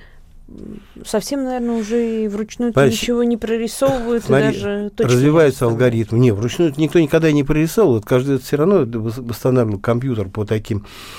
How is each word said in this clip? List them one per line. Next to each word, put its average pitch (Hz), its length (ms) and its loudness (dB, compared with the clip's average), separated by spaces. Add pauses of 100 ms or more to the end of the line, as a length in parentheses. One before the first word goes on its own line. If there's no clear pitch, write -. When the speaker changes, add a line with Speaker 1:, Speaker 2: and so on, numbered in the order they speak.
(480)
Speaker 1:
м, - 320 -18 (260)
совсем, 269 380 -4
наверное, 240 360 -4
уже 226 440 -2
и 214 40 -2
вручную 220 440 -4
Speaker 2:
Смотри, 226 180 4
Speaker 1:
ничего 233 340 -2
не 240 140 0
прорисовывают, 233 880 -2
и - 20 -14
Speaker 2:
смотри, 139 220 2
Speaker 1:
даже 202 460 -4
точки 220 180 0
не 127 40 4
Speaker 2:
развиваются 143 480 4
Speaker 1:
расставляют. 113 180 0
Speaker 2:
алгоритмы. 113 360 2
Не, 123 140 6
вручную 123 440 0
никто 156 240 2
никогда 160 320 2
не 147 120 2
прорисовывал. 156 500 2
Вот 107 100 -2
каждый 135 340 0
всё - 200 -4
равно 170 260 4
вос-, 113 380 -4
восстанавливал 117 580 0
компьютер 117 480 -2
по 107 160 -6
таким, 107 400 -4 (340)